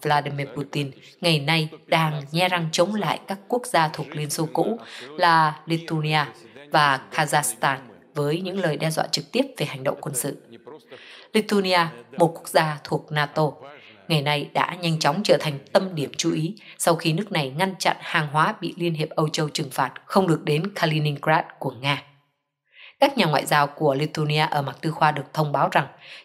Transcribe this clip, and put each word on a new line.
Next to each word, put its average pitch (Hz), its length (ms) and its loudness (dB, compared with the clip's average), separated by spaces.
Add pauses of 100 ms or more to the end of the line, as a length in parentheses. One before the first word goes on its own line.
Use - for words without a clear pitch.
Vladimir 143 460 0
Putin 139 440 -6 (300)
ngày 165 180 4
nay 156 300 0 (160)
đang 156 360 0 (100)
nhe 175 180 2
răng 170 220 0
chống 190 240 2
lại 175 320 -2
các 196 200 -6
quốc 247 180 -2
gia 165 220 4
thuộc 156 240 -6
Liên 151 180 -6
Xô 160 240 -2
cũ 208 260 -2 (380)
là 165 480 4
Lithuania 156 600 0 (460)
và 143 280 4 (120)
Kazakhstan 147 680 0 (360)
với 147 280 -2
những 185 180 -6
lời 156 180 0
đe 160 140 -2
dọa - 200 -2
trực - 200 -6
tiếp 247 100 -2 (160)
về 156 80 -2
hành 131 180 -10
động 143 180 -2
quân 143 140 -8
sự. - 260 -6 (920)
Lithuania, 196 460 4 (380)
một 165 180 6
quốc - 120 -16
gia 156 360 2
thuộc - 280 -4
nato, 151 400 0 (560)
ngày 156 140 2
nay 147 320 0
đã 170 280 0
nhanh 160 180 0
chóng 160 240 2
trở 170 160 4
thành 143 200 -4 (140)
tâm 190 220 2
điểm 143 220 -4
chú 165 160 0
ý 160 220 -2 (220)
sau 170 180 2
khi 160 180 0
nước 208 180 -4
này 151 180 -2
ngăn 185 300 -2
chặn - 200 0
hàng 156 280 -2
hóa 156 340 2
bị 170 160 -6
Liên 170 160 0
hiệp 151 160 -4
Âu 156 200 0
Châu 156 200 -2
trừng 143 200 -6
phạt 131 220 -2 (140)
không 190 220 4
được 160 160 2
đến 165 320 -2
Kaliningrad 156 680 0 (140)
của 139 120 -6
Nga. 135 320 -4 (960)
Các 277 180 4
nhà 190 80 4
ngoại 147 200 2
giao 147 220 4
của 143 280 0
Lithuania 151 560 0
ở 147 100 0
Mạc 139 200 -8
Tư 165 100 -4
Khoa 151 200 2
được 143 220 -8
thông 151 180 0
báo 151 200 2
rằng, 147 160 2 (380)